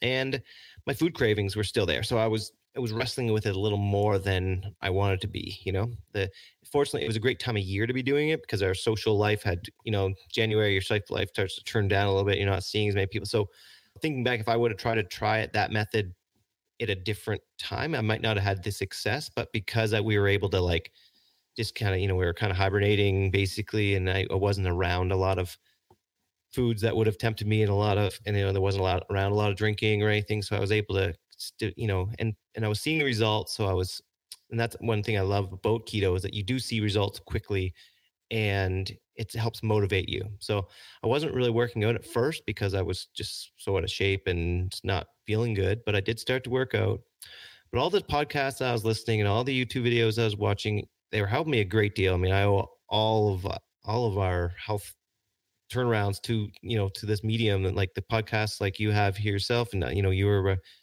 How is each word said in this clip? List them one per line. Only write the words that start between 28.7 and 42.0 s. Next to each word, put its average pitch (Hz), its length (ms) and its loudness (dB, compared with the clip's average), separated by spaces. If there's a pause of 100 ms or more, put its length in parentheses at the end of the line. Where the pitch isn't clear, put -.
a - 40 0
lot 92 260 0
around, 98 220 0
a - 20 2
lot 104 160 2
of 98 60 -4
drinking 107 440 0
or 107 80 2
anything. 104 320 0
So 104 140 -4
I 104 40 0
was 101 120 0
able 104 240 0
to 95 180 0 (240)
st-, - 400 -8
you 117 100 -4
know, 95 320 0
and, 110 160 -2 (200)
and 113 100 -2
I - 20 2
was 104 140 -2
seeing 156 180 0
the 147 60 0
results. 107 480 0
So 107 140 -2
I 95 60 2
was, 90 280 -2 (480)
and 113 100 -2
that's 117 200 0
one 110 240 0
thing 107 140 0
I 98 40 2
love 95 320 0
about 110 320 0
keto 95 300 2
is 92 80 -2
that 95 100 -6
you 104 100 -6
do 127 140 -2
see 117 240 -4
results 104 380 0
quickly, 95 540 -4 (580)
and 98 600 0 (240)
it - 180 -8
helps 113 280 -4
motivate 101 480 2
you. - 140 -4 (160)
So 101 280 -2 (360)
I 98 40 -2
wasn't 147 280 0
really 123 140 2
working 117 340 0
out 113 120 4
at - 100 -8